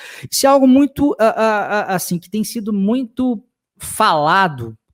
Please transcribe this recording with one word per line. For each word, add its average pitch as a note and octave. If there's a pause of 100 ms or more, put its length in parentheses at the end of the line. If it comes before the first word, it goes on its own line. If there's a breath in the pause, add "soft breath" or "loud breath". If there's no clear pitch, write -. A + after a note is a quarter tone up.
(300 loud breath)
Isso -
é C4+
algo C4+
muito, C#4
ah, -
ah, G#3+ (220)
ah, F#3
assim, F3
que -
tem G#3+
sido G#3+
muito A3+ (360)
falado D#3 (160)